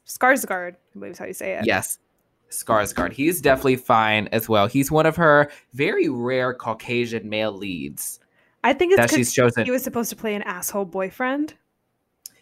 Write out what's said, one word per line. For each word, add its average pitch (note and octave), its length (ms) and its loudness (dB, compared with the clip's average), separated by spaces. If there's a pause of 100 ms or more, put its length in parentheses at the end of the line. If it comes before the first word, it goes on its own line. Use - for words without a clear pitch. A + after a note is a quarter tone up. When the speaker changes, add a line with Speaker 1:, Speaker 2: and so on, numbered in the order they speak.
Speaker 1:
Skarsgård, G3 680 0
I - 20 -20 (160)
believe G3 180 -16
is - 80 -16
how - 60 -12
you - 80 -12
say - 200 -8
it. - 120 -6
Speaker 2:
Yes. - 340 -2 (500)
Skarsgård. G2+ 640 -2
He's D#3 280 0
definitely C3+ 360 4
fine A2 540 2
as A2 160 -2
well. G#2 200 4
He's C#3 240 0
one D#3 140 4
of D#3+ 120 2
her D3 340 6 (220)
very F3+ 340 0
rare B2+ 460 -2
Caucasian A#2 760 -4
male G#2+ 220 -2
leads F2+ 680 -10 (440)
Speaker 1:
I A#3+ 100 4
think F4 200 2
it's G4 80 6
Speaker 2:
that A#2+ 80 4
Speaker 1:
'cause D#4 80 2
Speaker 2:
she's B2 160 0
chosen. A#2+ 320 2
Speaker 1:
he B3+ 60 -2
was - 120 -2
supposed A#3 280 -4
to - 40 -12
play G#3+ 200 -6
an G#3 80 -6
asshole G3 420 -6
boyfriend. B3+ 680 -4 (880)